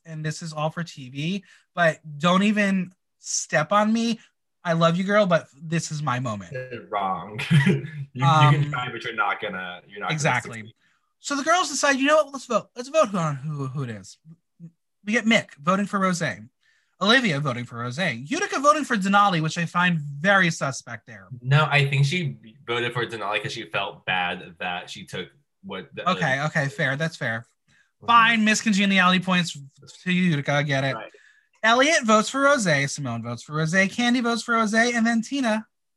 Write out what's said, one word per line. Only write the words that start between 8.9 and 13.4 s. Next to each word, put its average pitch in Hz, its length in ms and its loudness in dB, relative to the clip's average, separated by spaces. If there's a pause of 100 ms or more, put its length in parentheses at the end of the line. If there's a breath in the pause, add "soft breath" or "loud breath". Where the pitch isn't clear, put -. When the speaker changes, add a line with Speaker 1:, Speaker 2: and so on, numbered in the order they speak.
Speaker 2:
but 113 120 -10
you're 117 120 -8
not 101 260 -2
gonna, 92 460 -10
you're 101 120 -18
not 95 100 -6
gonna - 40 -2
Speaker 1:
exactly. 127 460 -2
Speaker 2:
succeed. 107 140 -18 (480)
Speaker 1:
So - 140 -6
the 277 80 -2
girls 330 280 2
decide, 277 260 2
"You 269 80 0
know 302 120 4
what? 285 160 0
Let's 262 120 -14
vote. 220 300 -2
Let's 247 140 -12
vote 277 260 2
on 156 220 -2
who, 143 280 -8